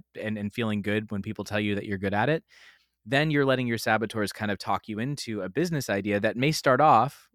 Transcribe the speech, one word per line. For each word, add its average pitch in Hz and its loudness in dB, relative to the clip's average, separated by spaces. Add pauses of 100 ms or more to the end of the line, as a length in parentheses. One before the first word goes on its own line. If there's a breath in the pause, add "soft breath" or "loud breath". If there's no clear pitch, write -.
(200)
and, 107 -4
and 104 -6
feeling 107 -2
good 104 -2
when 98 -4
people 104 -8
tell 107 -2
you 104 0
that 101 -6
you're 101 -4
good 98 -2
at 110 2
it. 160 -2 (600 loud breath)
Then 147 0
you're 143 4
letting 127 2
your 117 -2
saboteurs 107 0
kind 104 -4
of 95 -2
talk - -4
you 107 -6
into 120 -6
a 92 -4
business 156 -2
idea 101 0
that 107 0
may 139 2
start 131 2
off 139 4